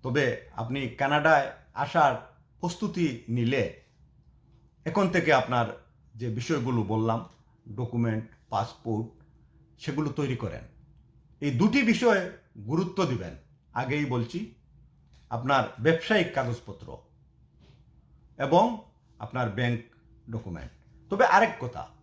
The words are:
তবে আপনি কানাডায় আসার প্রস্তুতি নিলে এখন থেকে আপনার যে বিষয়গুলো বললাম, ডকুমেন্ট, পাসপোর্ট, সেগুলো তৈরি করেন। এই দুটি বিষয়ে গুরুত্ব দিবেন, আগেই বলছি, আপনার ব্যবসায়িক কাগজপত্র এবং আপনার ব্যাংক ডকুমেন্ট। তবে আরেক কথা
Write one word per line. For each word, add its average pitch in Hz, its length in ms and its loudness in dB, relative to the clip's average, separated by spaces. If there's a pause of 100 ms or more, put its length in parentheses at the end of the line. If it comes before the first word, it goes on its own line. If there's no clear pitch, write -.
তবে 131 540 0
আপনি 120 320 -4
কানাডায় 147 640 2 (220)
আসার 143 640 0 (220)
প্রস্তুতি 170 680 -2
নিলে 120 540 0 (1000)
এখন 185 240 0
থেকে 165 240 2
আপনার 127 340 2 (480)
যে 113 140 -6
বিষয়গুলো 120 540 -2
বললাম, 110 460 0 (460)
ডকুমেন্ট, 117 500 -2 (240)
পাসপোর্ট, 113 600 -4 (680)
সেগুলো 147 320 -4
তৈরি 131 260 -2
করেন। - 260 -8 (800)
এই 143 100 -2
দুটি 214 320 4
বিষয়ে 214 480 2 (280)
গুরুত্ব 170 460 -2
দিবেন, 92 320 -4 (360)
আগেই 135 320 -2
বলছি, 127 500 -4 (760)
আপনার 123 340 2 (140)
ব্যবসায়িক 165 560 2
কাগজপত্র 117 640 -6 (1400)
এবং 180 440 4 (360)
আপনার 117 320 -4
ব্যাংক 117 300 0 (500)
ডকুমেন্ট। 87 420 -8 (380)
তবে 196 160 4
আরেক 208 240 6 (100)
কথা - 280 -10 (140)